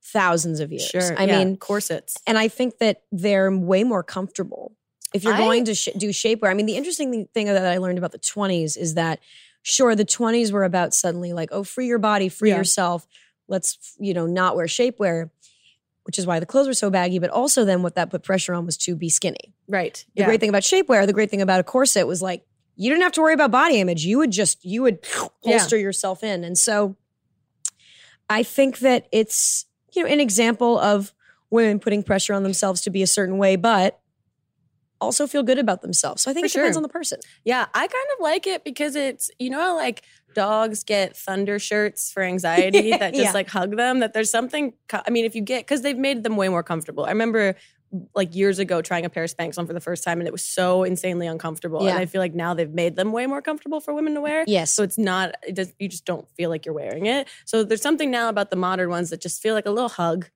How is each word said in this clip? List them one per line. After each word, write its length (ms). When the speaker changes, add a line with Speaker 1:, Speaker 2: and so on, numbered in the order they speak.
Speaker 1:
thousands 580
of 120
years. 140
Speaker 2:
Sure, 320
Speaker 1:
I 80
Speaker 2:
yeah. 120
Speaker 1:
mean, 200
Speaker 2:
Corsets. 580
Speaker 1:
and 120
I 100
think 300
that 240
they're 400
way 320
more 180
comfortable 720
if 100
you're 120
Speaker 2:
I 40
Speaker 1:
going 280
to 80
sh-, 240
do 120
shapewear. 400
I 40
mean, 120
the 100
interesting 340
thing, 240
thing 120
that 200
I 120
learned 200
about 140
the 60
twenties 580
is 180
that, 260
sure, 320
the 120
twenties 440
were 140
about 300
suddenly, 400
like, 180
"Oh, 100
free 240
your 120
body, 320
free 200
Speaker 2:
Yeah. 60
Speaker 1:
yourself. 500
Let's, 520
you 140
know, 120
not 300
wear 100
shapewear," 640
which 140
is 80
why 140
the 60
clothes 220
were 60
so 140
baggy. 300
But 120
also 360
then 160
what 140
that 140
put 120
pressure 320
on 100
was 140
to 180
be 140
skinny. 420
Speaker 2:
Right. 380
Speaker 1:
The 80
Speaker 2:
Yeah. 40
Speaker 1:
great 140
thing 100
about 120
shapewear, 440
the 60
great 180
thing 120
about 180
a 40
corset 420
was, 160
like, 220
you 140
didn't 120
have 100
to 80
worry 140
about 160
body 300
image. 260
You 120
would 120
just, 340
you 180
would 180
Speaker 2:
Yeah. 160
Speaker 1:
holster 340
yourself 460
in. 220
And 120
so 400
I 120
think 380
that 300
it's, 540
you 100
know, 40
an 120
example 580
of 340
women 300
putting 220
pressure 320
on 100
themselves 380
to 80
be 120
a 40
certain 320
way, 180
but 420
also 260
feel 160
good 160
about 240
themselves. 400
So 80
I 40
think 100
Speaker 2:
For 40
Speaker 1:
it 120
depends 140
Speaker 2:
sure. 40
Speaker 1:
on 40
the 60
person. 320
Speaker 2:
Yeah, 300
I 120
kind 200
of 60
like 240
it 180
because 320
it's, 420
you 120
know 100
how, 160
like, 260
dogs 500
get 320
thunder 420
shirts 540
for 100
anxiety 680
Speaker 1:
<laughs> 60
Speaker 2:
that 160
just 120
Speaker 1:
Yeah. 80
Speaker 2:
like, 160
hug 280
them, 240
that 120
there's 180
something 420
co-, 180
I 40
mean, 140
if 100
you 80
get, 240
'cause 160
they've 160
made 240
them 140
way 120
more 160
comfortable. 400
I 60
remember, 440
like, 200
years 240
ago 240
trying 240
a 20
pair 160
of 100
Spanx 220
on 120
for 40
the 80
first 240
time, 140
and 80
it 60
was 120
so 380
insanely 460
uncomfortable. 560
Speaker 1:
Yeah. 60
Speaker 2:
And 100
I 60
feel 140
like 140
now 180
they've 160
made 280
them 160
way 140
more 140
comfortable 400
for 140
women 200
to 60
wear. 280
Speaker 1:
Yes. 240
Speaker 2:
So 100
it's 160
not, 380
it 80
does, 240
you 100
just 160
don't 280
feel 180
like 160
you're 80
wearing 320
it. 220
So 160
there's 200
something 280
now 180
about 220
the 60
modern 340
ones 200
that 120
just 180
feel 140
like 100
a 60
little 180
hug 480